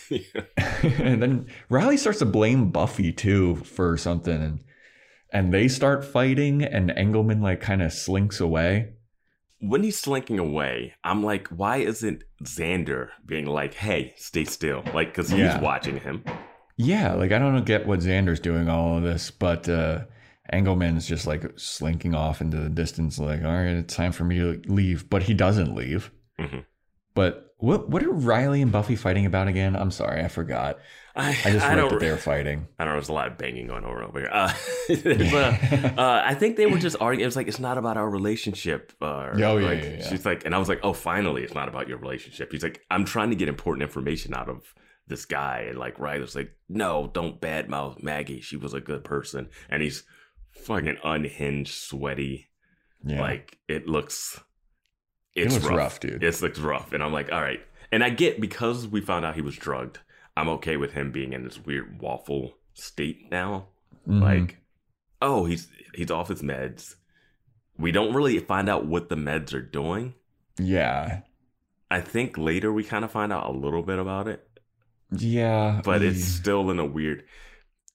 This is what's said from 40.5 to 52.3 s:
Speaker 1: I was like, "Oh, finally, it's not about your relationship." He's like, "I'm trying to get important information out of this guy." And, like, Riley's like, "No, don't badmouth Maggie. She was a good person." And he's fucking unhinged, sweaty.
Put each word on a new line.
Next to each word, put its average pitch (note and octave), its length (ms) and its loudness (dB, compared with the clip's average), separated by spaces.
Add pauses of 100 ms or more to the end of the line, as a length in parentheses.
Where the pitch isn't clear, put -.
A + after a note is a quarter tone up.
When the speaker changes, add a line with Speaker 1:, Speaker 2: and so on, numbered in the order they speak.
Speaker 1:
I F#2 40 2
was F#2+ 100 0
like, F#2 140 0
"Oh, G2+ 100 2
finally, E2+ 500 -2
it's A#1+ 120 -8
not C#2 140 -4
about B1 200 -8
your B1 80 -10
relationship." C2 560 -10
He's D2+ 100 -6
like, E2 280 -6
"I'm F#2+ 160 2
trying A2+ 240 0
to A2+ 60 0
get E2+ 120 0
important C#2+ 340 -2
information C#2+ 520 -4
out B1+ 160 -6
of - 240 -14 (340)
this - 160 -10
guy." C2+ 460 -4
And, B1+ 80 -8
like, B1 200 -8
Riley's C#2+ 380 -6
like, C#2 140 -8 (180)
"No, E2+ 460 -2
don't E2+ 260 -4
badmouth C#2+ 600 -6
Maggie. C#2 400 -8
She - 160 -10
was C#2 160 -8
a C#2 60 -6
good C#2+ 220 -8
person." C#2 460 -6 (220)
And D2+ 120 0
he's C#2+ 220 -6 (460)
fucking E2+ 520 -4
unhinged, C#2+ 720 -4
sweaty. C#2 800 -8 (520)